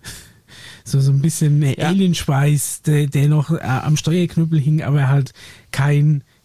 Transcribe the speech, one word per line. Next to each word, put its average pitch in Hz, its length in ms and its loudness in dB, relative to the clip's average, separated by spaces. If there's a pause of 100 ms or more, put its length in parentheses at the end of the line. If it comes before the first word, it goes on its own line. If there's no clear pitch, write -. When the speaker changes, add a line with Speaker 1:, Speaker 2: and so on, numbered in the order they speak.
(280)
Speaker 1:
<laughs> - 580 -20
so, 135 160 0
so 135 100 2
ein 139 100 2
bisschen 151 400 0
Speaker 2:
Ja. 147 280 -2
Speaker 1:
Alienschweiß, 147 920 0
der, 147 240 0
der 139 200 0
noch, 151 240 0
äh, 165 120 -2
am 127 340 -2
Steuerknüppel 165 640 0
hing, 156 220 0
aber 135 280 0
halt 139 240 0 (380)
kein, 147 520 0 (200)